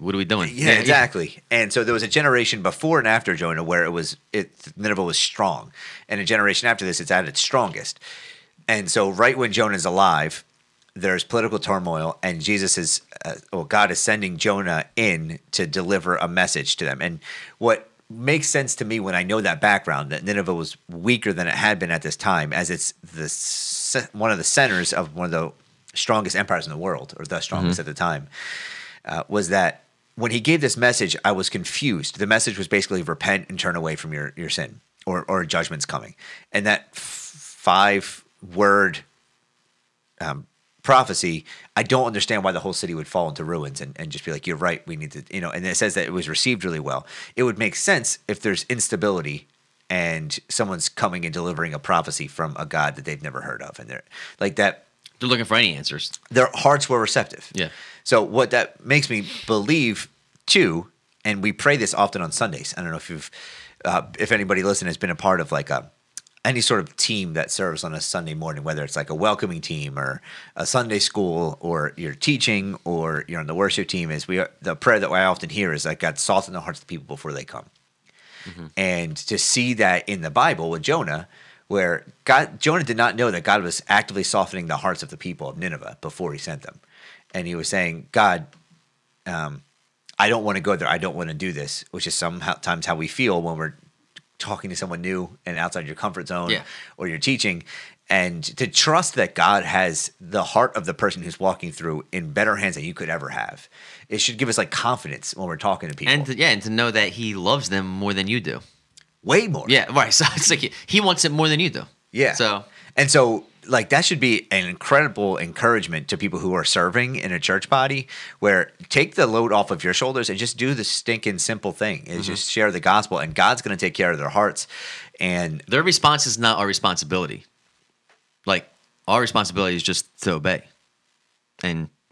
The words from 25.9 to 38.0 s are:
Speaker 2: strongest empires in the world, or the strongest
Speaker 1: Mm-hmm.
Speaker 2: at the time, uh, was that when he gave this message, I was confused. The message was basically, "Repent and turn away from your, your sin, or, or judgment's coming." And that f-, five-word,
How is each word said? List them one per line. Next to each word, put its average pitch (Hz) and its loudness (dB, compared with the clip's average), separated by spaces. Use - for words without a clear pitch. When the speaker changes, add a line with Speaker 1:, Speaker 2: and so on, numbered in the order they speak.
Speaker 2:
strongest 107 0
empires 95 0
in - -12
the 76 -8
world, 85 -6
or - -12
the 85 -6
strongest 90 -2
Speaker 1:
Mm-hmm. 78 -8
Speaker 2:
at 73 -8
the - -12
time, 76 -2
uh, 80 -6
was 101 0
that 92 2
when 113 -2
he 120 0
gave 151 4
this 135 2
message, 117 4
I 101 6
was 95 0
confused. 92 -2
The 101 0
message 110 2
was 95 -4
basically, 98 0
"Repent 85 -2
and 92 -8
turn 87 -2
away 80 -4
from 78 -10
your, 73 -6
your 80 -8
sin, 64 -6
or, 90 -4
or 92 0
judgment's 82 -4
coming." 58 -8
And 104 0
that - 2
f-, - -16
five-word, 196 4